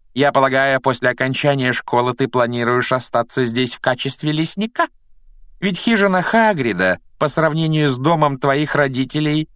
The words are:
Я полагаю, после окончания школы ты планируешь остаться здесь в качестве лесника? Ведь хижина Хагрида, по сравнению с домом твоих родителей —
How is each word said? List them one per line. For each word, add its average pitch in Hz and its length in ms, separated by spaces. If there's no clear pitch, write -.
Я 139 180
полагаю, 135 480
после 127 300
окончания 131 640
школы 123 400
ты 131 140
планируешь 120 640
остаться 123 520
здесь 117 300
в - 60
качестве 135 520
лесника? 196 560
Ведь 185 160
хижина 196 460
Хагрида, 120 760
по 156 100
сравнению 156 640
с 127 80
домом 147 400
твоих 143 360
родителей — 147 800